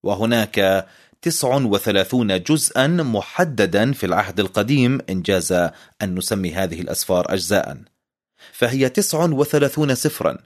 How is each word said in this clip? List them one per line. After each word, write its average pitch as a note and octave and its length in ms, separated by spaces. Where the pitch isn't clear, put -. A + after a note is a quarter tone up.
وهناك G2+ 840
تسع C#3+ 340
وثلاثون G2+ 840
جزءاً C#3+ 440
محدداً A#2+ 1040
في A2+ 140
العهد F#2+ 340
القديم، B2 600
إن F#2 120
جاز F#2 300
أن F#2 120
نسمي F#2 380
هذه F2 280
الأسفار F2+ 540
أجزاء، F2+ 440
فهي C3 360
تسع E3+ 360
وثلاثون C#3+ 680
سفراً. B2 520